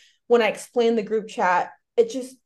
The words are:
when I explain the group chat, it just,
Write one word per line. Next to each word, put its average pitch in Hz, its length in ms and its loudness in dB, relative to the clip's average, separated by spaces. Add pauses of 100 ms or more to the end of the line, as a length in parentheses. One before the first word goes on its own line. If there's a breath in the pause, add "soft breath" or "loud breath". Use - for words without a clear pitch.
(260 loud breath)
when 233 160 4
I 214 60 2
explain 233 480 -2
the 214 80 -2
group 214 240 -4
chat, 180 420 0 (260)
it 226 140 2
just, 254 260 -10 (100)